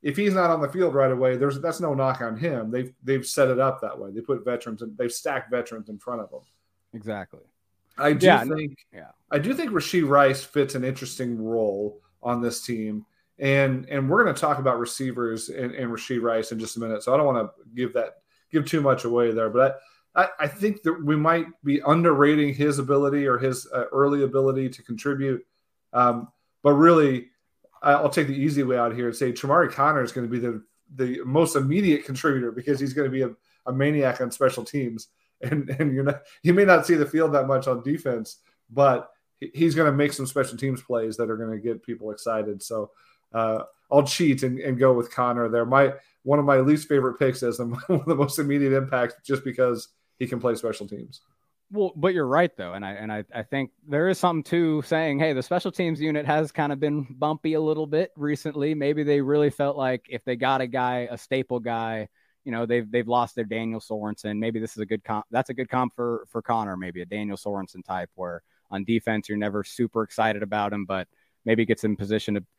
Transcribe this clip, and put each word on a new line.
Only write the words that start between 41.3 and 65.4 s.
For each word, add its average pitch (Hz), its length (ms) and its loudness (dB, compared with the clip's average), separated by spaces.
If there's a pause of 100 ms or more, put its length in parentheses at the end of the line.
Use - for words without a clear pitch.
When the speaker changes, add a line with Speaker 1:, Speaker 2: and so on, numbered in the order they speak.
Speaker 1:
gonna 110 200 -6
get 113 260 -6
people 113 280 -10
excited. 104 520 -6
So, 107 280 -8 (420)
uh, 113 300 -2 (280)
I'll 143 120 8
cheat 135 400 2
and, 127 160 -2
and 131 180 -4
go 131 160 6
with 120 180 -2
Connor 120 380 -2
there. 117 160 0
My, 135 280 4 (280)
one 143 180 2
of 143 60 0
my 139 140 6
least 151 280 2
favorite 131 320 2
picks 131 240 0
as 120 140 -2
the, 123 80 -4
<laughs> 120 220 -8
one 175 120 2
of 135 60 -6
the 160 100 0
most 139 240 0
immediate 143 340 2
impact, 131 520 -2
just 131 180 -2
because 123 460 -2 (280)
he 127 100 -4
can 123 120 -6
play 120 160 0
special 110 320 -6
teams. 117 340 -16 (500)
Speaker 2:
Well, 196 240 0
but 165 180 0
you're 156 140 0
right 160 280 2
though, 90 180 -10
and 98 120 -8
I, 98 60 -8
and 107 200 -10
I, 107 120 -6 (100)
I 117 80 -8
think 135 300 -6 (160)
there 151 200 0
is 190 120 0
something 170 320 0
to 160 320 0
saying, 160 340 -2
hey, 156 160 0
the 131 80 -2
special 180 300 -4
teams 160 280 -4
unit 151 280 -4
has 151 240 0
kinda 147 240 -2
been 147 340 -2
bumpy 151 440 -4
a 156 60 0
little 156 280 -2
bit 156 280 -2
recently. 147 600 -4
Maybe 151 260 0
they 143 180 2
really 143 300 2
felt 143 260 -2
like 131 340 -2
if 120 140 -8
they 127 120 -4
got 131 260 0
a 127 60 -4
guy, 123 420 -2
a 120 80 -10
staple 127 420 -4
guy, 113 500 -6 (340)
you 135 80 -10
know, 117 160 -2
they've, 117 240 0
they've 120 160 0
lost 120 260 2
their 117 120 -4
Daniel 113 340 -4
Sorensen. 107 580 -6
Maybe 113 220 -2
this 110 140 -8
is - 60 -10
a 107 60 -6
good 107 180 -6
comp. 107 280 -6
That's 120 180 -2